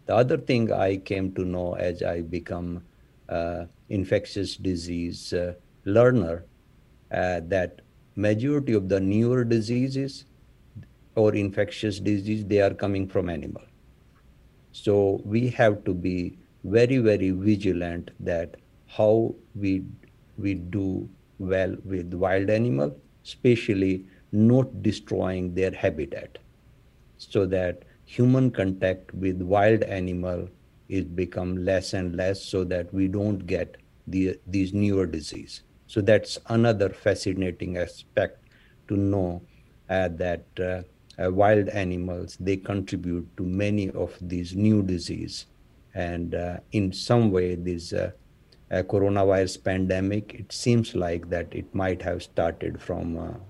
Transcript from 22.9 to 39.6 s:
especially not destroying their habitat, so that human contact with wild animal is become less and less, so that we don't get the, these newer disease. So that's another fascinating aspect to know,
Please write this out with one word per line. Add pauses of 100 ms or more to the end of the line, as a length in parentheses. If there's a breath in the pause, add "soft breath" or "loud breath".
especially (260 loud breath)
not
destroying
their
habitat, (800)
so
that (220 soft breath)
human
contact
with
wild
animal (400)
is
become
less
and
less,
so
that
we
don't
get (300)
the, (100)
these
newer
disease. (240)
So
that's (100)
another
fascinating
aspect (420 soft breath)
to
know, (480 soft breath)